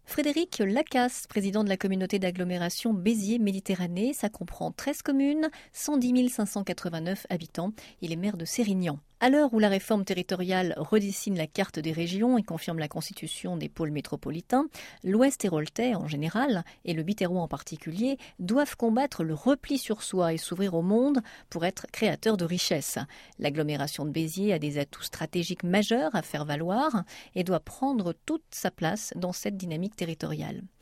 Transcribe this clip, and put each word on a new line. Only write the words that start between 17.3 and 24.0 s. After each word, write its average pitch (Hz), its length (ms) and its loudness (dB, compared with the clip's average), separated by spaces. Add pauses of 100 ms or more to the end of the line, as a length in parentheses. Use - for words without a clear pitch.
en 165 60 -2
particulier 175 720 -4 (220)
doivent 233 360 2
combattre 233 460 2
le 160 120 0
repli 269 440 2
sur - 240 -4
soi 170 300 2
et 165 60 -2
s'ouvrir 180 360 -2
au 165 80 2
monde 233 380 4 (300)
pour 165 140 -2
être - 280 -2
créateurs 214 440 2
de 175 80 0
richesses. 170 540 0 (400)
L'agglomération 147 640 -2